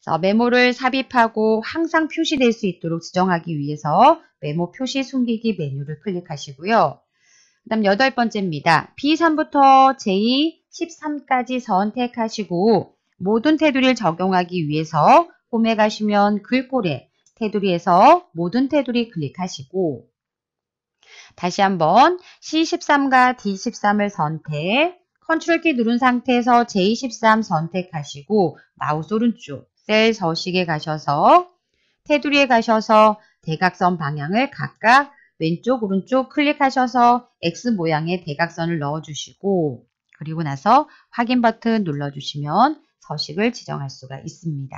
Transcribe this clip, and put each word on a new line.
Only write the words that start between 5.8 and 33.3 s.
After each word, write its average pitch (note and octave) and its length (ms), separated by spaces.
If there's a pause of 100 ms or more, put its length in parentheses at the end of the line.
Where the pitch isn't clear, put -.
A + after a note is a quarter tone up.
클릭하시고요. F3 960 (640)
그다음 A3 220
여덟 G#3 260
번째입니다. F#3 840
비삼부터 C#4+ 1040
제이 A#3+ 600 (100)
십삼까지 C#4 920
선택하시고 G#3+ 1400 (220)
모든 A3+ 380
테두리를 C4 380
적용하기 F3+ 720
위해서 D#3+ 600 (240)
홈에 A3+ 240
가시면 G#3 640
글꼴에 B3 680 (280)
테두리에서 G3+ 960
모든 F3+ 360
테두리 A#3+ 420
클릭하시고 D#3+ 960 (1300)
다시 F3+ 260
한번 G3 560 (220)
씨십삼과 C#4 960
디십삼을 G3+ 760
선택, D#3+ 880 (220)
컨트롤 D#4+ 400
키 E4 140
누른 A#3+ 240
상태에서 A#3+ 680
제이십삼 A3+ 760
선택하시고 E3 1160 (160)
마우스 D3+ 400
오른쪽 G#3+ 560 (140)
셀 A3 300
서식에 F3+ 500
가셔서 D#3+ 840 (540)
테두리에 C#4+ 420
가셔서 A3 720 (240)